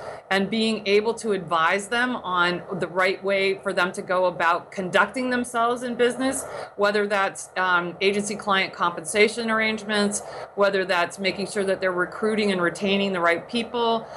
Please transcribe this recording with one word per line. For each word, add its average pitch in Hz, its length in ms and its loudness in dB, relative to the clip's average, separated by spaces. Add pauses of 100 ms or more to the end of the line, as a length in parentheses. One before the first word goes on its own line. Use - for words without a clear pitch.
(320)
and 196 180 2
being 220 380 0
able 214 260 2
to 220 200 -4
advise 175 560 0
them 240 260 0
on 175 480 0 (160)
the 170 80 -4
right 185 360 0
way 196 380 0
for 196 120 -4
them 180 180 2
to 190 100 -10
go 185 240 0
about 175 460 0
conducting 202 580 0
themselves 247 540 0
in 240 120 -4
business, 247 480 0 (340)
whether 202 280 2
that's, 196 520 -2
um, 175 420 2
agency 202 360 0
client 190 380 0
compensation 208 800 0
arrangements, 214 720 0 (320)
whether 196 300 2
that's 175 340 0
making 190 260 -2
sure 196 200 -2
that 190 160 0
they're 185 100 0
recruiting 208 600 0
and 185 100 0
retaining 196 500 2
the 180 80 -2
right 170 300 2
people, 226 680 -2